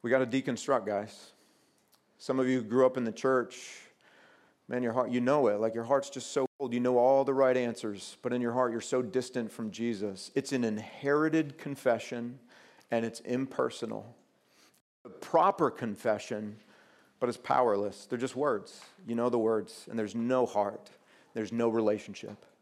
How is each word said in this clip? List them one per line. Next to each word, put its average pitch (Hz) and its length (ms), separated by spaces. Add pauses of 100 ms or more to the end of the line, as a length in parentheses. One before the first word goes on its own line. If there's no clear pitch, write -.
We 117 100
gotta 131 160
deconstruct, 127 580
guys. 104 460 (880)
Some 131 200
of 127 80
you 131 140
grew 120 240
up 127 100
in 123 100
the 113 60
church. - 680 (880)
Man, 123 160
your 113 100
heart, 123 160
you 123 100
know 131 280
it. 104 120
Like, 110 140
your 117 100
heart's 135 280
just - 200
so 135 140 (140)
cold. 127 140
You 120 60
know 123 200
all 135 240
the 135 100
right 131 240
answers, 113 640
but 123 100
in 123 80
your 120 120
heart, 123 200
you're 113 100
so 127 200
distant 123 500
from 110 200
Jesus. 104 640
It's 139 160
an 127 120
inherited 143 920
confession, 120 800 (540)
and 117 120
it's 113 180
impersonal. 120 920 (920)
A - 40
proper 170 640
confession, 107 880 (600)
but 127 80
it's 117 120
powerless. 104 680
They're 120 140
just 127 160
words. 123 460 (260)
You 117 80
know 120 140
the 120 100
words, 110 500
and 113 80
there's 104 160
no 120 320
heart. 101 460 (420)
There's 110 180
no 117 160
relationship. 107 800 (160)